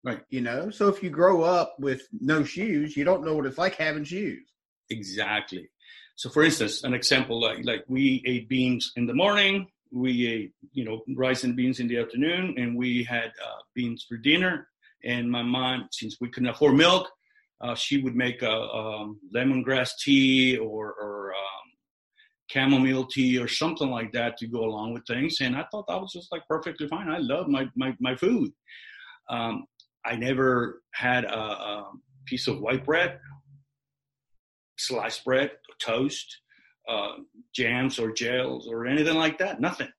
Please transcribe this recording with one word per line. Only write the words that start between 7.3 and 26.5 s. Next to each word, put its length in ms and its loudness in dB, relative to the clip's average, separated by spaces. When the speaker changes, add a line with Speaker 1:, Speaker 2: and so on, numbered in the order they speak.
Speaker 1:
like, 240 0
like 220 -2
we 380 2
ate 220 -2
beans 480 0
in 120 0
the 60 -2
morning, 540 4
we 360 0
ate, 260 -4
you 140 -4
know, 180 -6
rice 280 0
and 120 0
beans 240 0
in 80 -2
the 100 0
afternoon, 600 0
and 200 -2
we 260 0
had, 300 -4
uh, 180 -12
beans 320 -4
for 100 -8
dinner. 520 0
And 260 -2
my 140 -2
mom, 480 -2
since 300 -10
we 80 -6
couldn't 200 -2
afford 260 6
milk, 340 6
uh, 140 -6
she 260 0
would 160 -2
make 280 0
a, 80 0
um, 680 -4
lemongrass 560 2
tea 540 6
or, 360 -4
or, 380 -8
um, 400 -8
chamomile 540 4
tea 320 2
or 100 0
something 420 0
like 240 -4
that 240 -2
to 100 -8
go 160 -2
along 300 -4
with 140 -10
things. 340 -2
And 140 0
I 160 -4
thought 160 -8
that 120 -2
was 140 -10
just, 180 -14
like, 160 -8
perfectly 400 -4